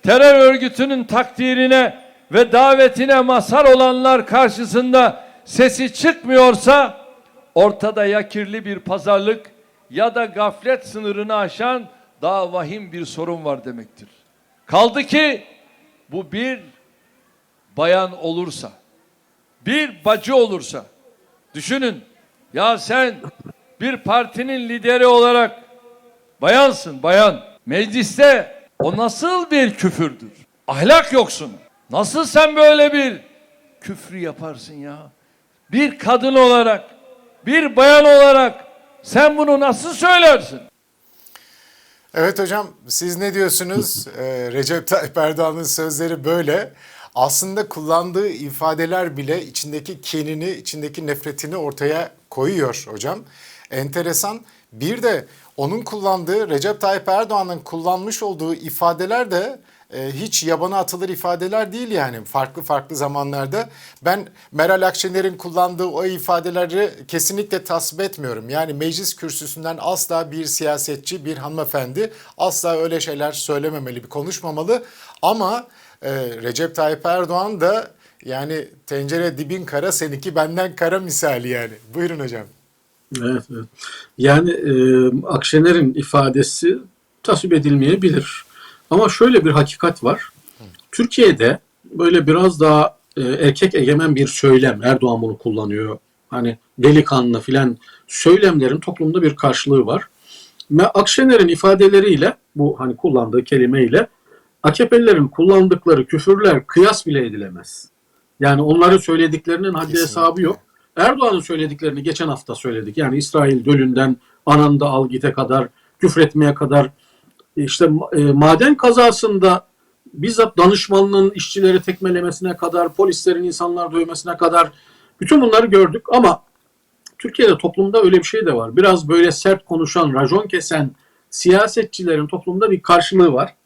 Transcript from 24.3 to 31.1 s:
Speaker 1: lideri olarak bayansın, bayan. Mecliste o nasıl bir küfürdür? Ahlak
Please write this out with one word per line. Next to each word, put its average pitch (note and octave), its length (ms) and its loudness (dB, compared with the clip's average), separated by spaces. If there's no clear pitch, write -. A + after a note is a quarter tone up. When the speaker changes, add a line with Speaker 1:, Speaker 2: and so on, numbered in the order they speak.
Speaker 1:
lideri A#3+ 360 2
olarak A#3+ 580 4
bayansın, F3+ 640 2
bayan. F#3 400 2
Mecliste G#3+ 960 2
o E3 180 -2
nasıl E4+ 540 -2
bir C4+ 220 2
küfürdür? D3 580 -6
Ahlak A3 460 2